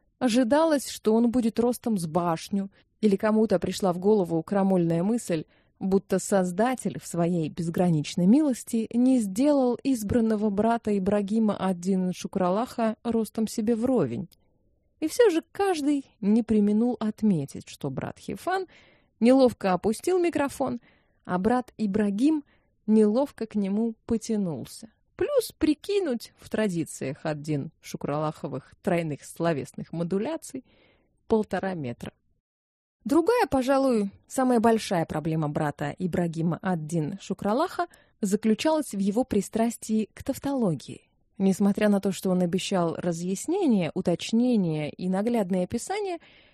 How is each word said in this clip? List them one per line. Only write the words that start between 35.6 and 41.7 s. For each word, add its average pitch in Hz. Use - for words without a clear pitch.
Ибрагима 170
ад-Дин 165
Шукралаха 277
заключалась 220
в 196
его 196
пристрастии 220
к -
тавтологии. 254
Несмотря 196